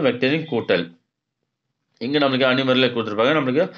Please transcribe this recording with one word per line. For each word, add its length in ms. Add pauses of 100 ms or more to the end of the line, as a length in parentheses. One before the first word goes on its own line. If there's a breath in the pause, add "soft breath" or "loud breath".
வெக்டரின் 460
கூட்டல். 380 (1160)
இங்க 180
நம்மளுக்கு 240
அணி 200
முறையில 240
கொடுத்துருப்பாங்க. 460
நம்மளுக்கு 300 (140 loud breath)